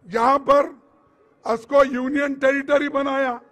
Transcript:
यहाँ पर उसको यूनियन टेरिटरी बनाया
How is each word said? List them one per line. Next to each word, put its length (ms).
यहाँ 320
पर 420
उसको 360
यूनियन 520
टेरिटरी 540
बनाया 520